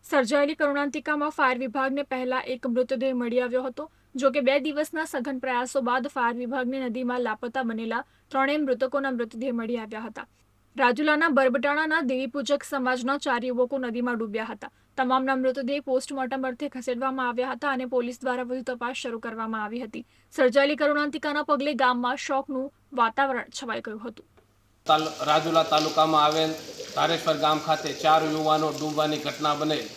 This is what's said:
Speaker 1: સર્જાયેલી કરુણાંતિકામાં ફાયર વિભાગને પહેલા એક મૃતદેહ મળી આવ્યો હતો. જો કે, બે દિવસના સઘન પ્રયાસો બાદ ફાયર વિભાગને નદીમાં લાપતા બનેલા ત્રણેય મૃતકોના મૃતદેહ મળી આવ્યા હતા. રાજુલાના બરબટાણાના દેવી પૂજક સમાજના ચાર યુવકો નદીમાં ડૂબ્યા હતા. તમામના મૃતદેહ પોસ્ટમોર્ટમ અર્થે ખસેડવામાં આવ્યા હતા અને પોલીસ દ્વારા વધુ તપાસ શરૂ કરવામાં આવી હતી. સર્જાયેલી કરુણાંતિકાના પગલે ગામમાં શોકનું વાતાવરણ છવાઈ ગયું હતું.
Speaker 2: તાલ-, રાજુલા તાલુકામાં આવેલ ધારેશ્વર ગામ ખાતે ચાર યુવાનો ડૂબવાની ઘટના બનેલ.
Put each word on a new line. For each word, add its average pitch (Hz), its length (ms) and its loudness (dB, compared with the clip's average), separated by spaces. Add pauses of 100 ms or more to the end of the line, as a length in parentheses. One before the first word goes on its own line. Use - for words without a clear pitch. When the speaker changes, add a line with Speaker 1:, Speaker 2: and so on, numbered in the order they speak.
Speaker 1:
સર્જાયેલી 285 500 2
કરુણાંતિકામાં 294 720 -2
ફાયર 262 300 2
વિભાગને 269 440 -2
પહેલા 254 440 -4
એક 254 200 -6
મૃતદેહ 254 460 0
મળી 240 280 0
આવ્યો 247 220 -2
હતો. 277 280 -8 (240)
જો 269 160 4
કે, 285 100 0
બે 262 180 4
દિવસના 302 460 -2
સઘન 269 340 -6
પ્રયાસો 254 420 -2
બાદ 247 260 0
ફાયર 240 300 -2
વિભાગને 254 420 -4
નદીમાં 247 420 -2
લાપતા 226 420 -4
બનેલા 226 400 -4 (260)
ત્રણેય 277 280 2
મૃતકોના 262 540 0
મૃતદેહ 233 420 -4
મળી 233 240 -4
આવ્યા 220 240 -8
હતા. 226 240 -12 (500)
રાજુલાના 302 540 4
બરબટાણાના 285 720 4
દેવી 262 260 0
પૂજક 277 360 -2
સમાજના 254 540 0
ચાર 262 280 0
યુવકો 247 320 0
નદીમાં 240 400 -2
ડૂબ્યા 220 320 -4
હતા. 208 220 -12 (260)
તમામના 262 380 2
મૃતદેહ 262 460 0
પોસ્ટમોર્ટમ 262 680 -2
અર્થે 262 220 -6
ખસેડવામાં 254 600 -2
આવ્યા 247 220 -2
હતા 277 200 -4
અને 254 140 -2
પોલીસ 247 360 -2
દ્વારા 254 220 -2
વધુ 254 200 -6
તપાસ 247 320 -6
શરૂ 233 240 -6
કરવામાં 220 440 -6
આવી 233 200 -6
હતી. 233 220 -12 (280)
સર્જાયેલી 277 420 4
કરુણાંતિકાના 294 680 0
પગલે 285 300 2
ગામમાં 247 440 2
શોકનું 269 560 -4 (200)
વાતાવરણ 247 600 0
છવાઈ 226 280 -6
ગયું 214 220 -10
હતું. - 240 -14 (600)
Speaker 2:
તાલ-, 156 260 4 (120)
રાજુલા 160 380 4
તાલુકામાં 156 640 4
આવેલ 160 260 2 (380)
ધારેશ્વર 160 480 2
ગામ 151 220 4
ખાતે 156 340 0
ચાર 156 300 4
યુવાનો 156 480 2
ડૂબવાની 151 460 0
ઘટના 147 380 0
બનેલ. 151 420 0